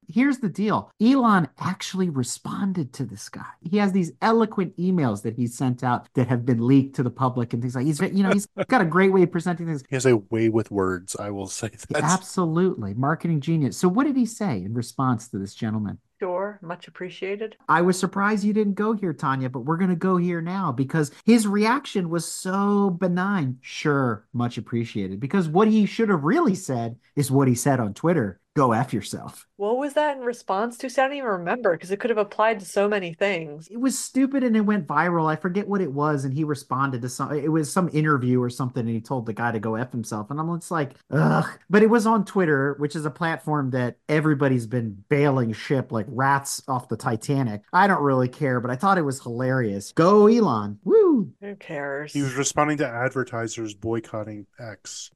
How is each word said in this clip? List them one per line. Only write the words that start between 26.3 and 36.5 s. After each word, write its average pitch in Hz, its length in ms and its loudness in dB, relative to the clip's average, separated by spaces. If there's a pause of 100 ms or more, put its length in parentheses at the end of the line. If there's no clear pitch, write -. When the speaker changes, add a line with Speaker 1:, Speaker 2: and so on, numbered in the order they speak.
Speaker 1:
said 120 400 -6 (200)
is 135 160 0
what 135 180 4
he 120 60 4
said 131 260 0
on 104 120 -4
Twitter. 139 460 0 (160)
"Go 135 160 4
F 120 220 0
yourself." - 520 -8 (120)
Speaker 3:
What 208 200 -2
was 285 180 -4
that 302 220 0
in 254 60 -12
response 240 540 -4
to? 262 120 -8
See, 269 120 0
I 262 60 4
don't 285 100 -6
even 262 120 -4
remember 190 480 0
'cause 175 140 -10
it 202 80 -2
could 240 100 -2
have 226 80 -2
applied 214 440 0
to 185 40 -14
so 202 240 0
many 185 240 -2
things. 160 560 -4
Speaker 1:
It 220 120 -12
was 254 180 0
stupid 262 440 0
and 233 120 2
it 220 60 4
went 202 260 0
viral. 160 420 2
I 156 60 2
forget 185 320 -4
what 196 140 0
it 151 100 -4
was, 143 320 0
and 139 100 -4
he 151 120 -2
responded 131 560 -2